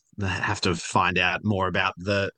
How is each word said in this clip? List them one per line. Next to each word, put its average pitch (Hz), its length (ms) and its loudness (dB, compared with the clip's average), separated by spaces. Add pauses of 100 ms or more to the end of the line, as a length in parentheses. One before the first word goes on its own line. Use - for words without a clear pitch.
(220)
have 95 400 -2
to 90 140 0
find 90 420 0
out 90 280 0
more 95 220 2
about 95 300 0
the 98 400 0